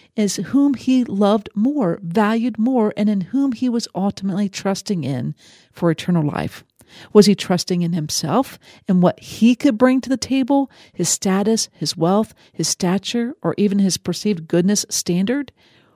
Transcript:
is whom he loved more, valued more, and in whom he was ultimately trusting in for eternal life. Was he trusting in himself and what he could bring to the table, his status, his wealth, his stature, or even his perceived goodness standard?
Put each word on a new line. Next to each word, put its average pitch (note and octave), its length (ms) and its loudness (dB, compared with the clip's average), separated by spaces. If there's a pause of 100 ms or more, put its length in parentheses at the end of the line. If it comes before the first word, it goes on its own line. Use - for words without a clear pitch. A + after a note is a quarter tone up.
(140)
is G#3 220 0
whom C#4 380 2
he B3+ 280 2
loved G3+ 500 0
more, A3 480 0
valued G#3+ 580 0
more, A3+ 380 0
and G#3 120 0
in G3+ 140 0
whom C4+ 280 -2
he B3 180 -2
was A#3 240 -2
ultimately G3 560 -2
trusting F#3+ 540 -4
in C3+ 320 -4 (380)
for E3+ 180 0
eternal D#3+ 340 0
life. - 400 -6 (480)
Was G#3+ 140 8
he G3+ 80 6
trusting F3+ 480 -2
in E3+ 100 -2
himself E3+ 640 -2 (300)
and F3+ 160 2
what - 160 2
he - 380 2
could C4+ 200 2
bring B3+ 260 4
to A#3+ 60 -8
the C4 80 0
table, C4+ 540 0 (220)
his E3+ 160 -2
status, G#3 640 0
his - 240 -6
wealth, F#3+ 380 0 (180)
his - 160 -4
stature, A#3 760 -2
or E3 140 0
even G3+ 240 2
his F#3+ 160 2
perceived F3+ 500 -4
goodness F#3 440 0
standard? G3 600 -2 (460)